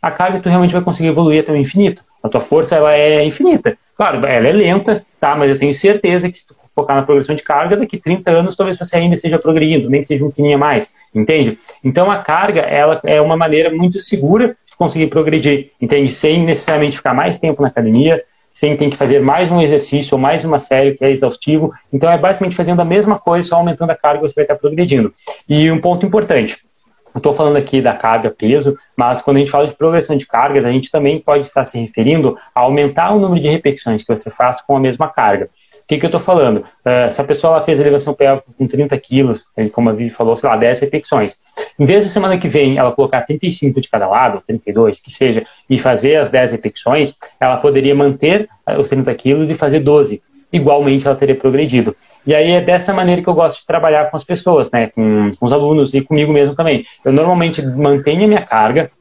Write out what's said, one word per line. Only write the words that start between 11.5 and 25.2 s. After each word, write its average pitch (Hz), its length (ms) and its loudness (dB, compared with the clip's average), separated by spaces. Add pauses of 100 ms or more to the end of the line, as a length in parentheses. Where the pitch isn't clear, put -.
Então 170 260 2
a 196 80 -2
carga, 180 440 -2
ela 147 420 0
é 151 160 2
uma 156 160 2
maneira 160 340 2
muito 180 300 -2
segura 208 560 0 (100)
de - 120 -20
conseguir 160 300 -2
progredir, 151 640 0 (100)
entende? 139 300 0
Sem 156 320 0
necessariamente 151 540 -2
ficar 131 160 -4
mais 170 260 -2
tempo 156 220 -2
na 131 80 0
academia, 127 560 0 (260)
sem 147 260 -2
ter 147 120 0
que 139 80 -4
fazer 139 240 2
mais 160 320 0
um 175 80 2
exercício 143 540 0
ou 131 60 0
mais 151 240 0
uma 156 140 -2
série 135 360 0
que 131 100 -8
é 135 60 4
exaustivo. 139 640 -2 (200)
Então 151 180 2
é 170 60 4
basicamente 185 400 -2
fazendo 175 240 0
a 175 60 2
mesma 202 320 0
coisa, 175 320 -2
só 170 60 0
aumentando 170 340 -2
a 156 40 0
carga 147 280 0
você 147 120 -4
vai 151 100 0
estar 143 120 -2
progredindo. 143 560 0 (340)